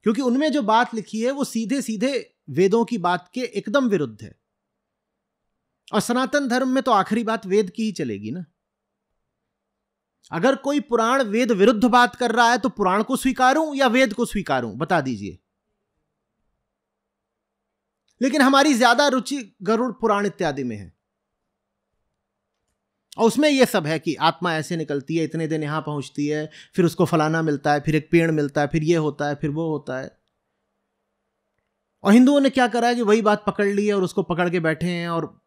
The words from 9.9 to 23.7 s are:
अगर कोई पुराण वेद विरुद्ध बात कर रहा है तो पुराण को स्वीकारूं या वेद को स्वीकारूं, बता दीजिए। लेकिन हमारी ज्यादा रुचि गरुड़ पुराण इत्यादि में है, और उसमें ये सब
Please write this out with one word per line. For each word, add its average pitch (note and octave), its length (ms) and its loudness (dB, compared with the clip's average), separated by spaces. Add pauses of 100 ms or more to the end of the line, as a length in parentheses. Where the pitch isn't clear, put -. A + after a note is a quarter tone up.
अगर F#3+ 280 2
कोई C#4+ 240 -2
पुराण A#3 420 0
वेद A3+ 280 0
विरुद्ध G#3 340 4
बात A#3+ 300 4
कर A#3+ 160 -2
रहा A#3 180 4
है B3 80 2
तो B3 120 -2
पुराण G3+ 320 0
को B3+ 140 -2
स्वीकारूं C4+ 580 2
या C4+ 140 2
वेद A#3 260 2
को A#3+ 120 -2
स्वीकारूं, B2+ 520 -4
बता D#3+ 220 0
दीजिए। G#2 380 -8 (2750)
लेकिन C4+ 220 2
हमारी C#4 320 4
ज्यादा A#3+ 340 4
रुचि C4 340 -2 (200)
गरुड़ A3 320 -2
पुराण G#3 320 0
इत्यादि D3+ 380 -4
में A#2 120 -8
है, F#2+ 180 -16 (2250)
और A3+ 140 0
उसमें D4 220 2
ये C4+ 180 4
सब F3 200 -2